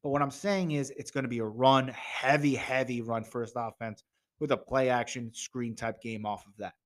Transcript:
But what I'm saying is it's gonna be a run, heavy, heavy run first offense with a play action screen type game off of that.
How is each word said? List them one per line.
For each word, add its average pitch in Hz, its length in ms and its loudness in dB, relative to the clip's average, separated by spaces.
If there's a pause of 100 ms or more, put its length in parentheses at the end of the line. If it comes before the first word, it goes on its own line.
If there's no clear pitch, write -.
But 147 80 -4
what 143 100 2
I'm 139 100 2
saying 190 420 0
is 143 260 -2
it's - 120 -12
gonna 131 180 -2
be 120 100 -2
a 113 60 -2
run, 127 440 6
heavy, 139 680 2
heavy 123 460 0
run 113 240 -4
first 113 320 -8
offense 113 480 -8 (340)
with 139 140 0
a 120 40 4
play 131 340 2
action 120 420 -2
screen 120 420 -6
type 113 280 -6
game 110 240 -6
off 104 200 -6
of 101 120 -20
that. 95 160 -10 (120)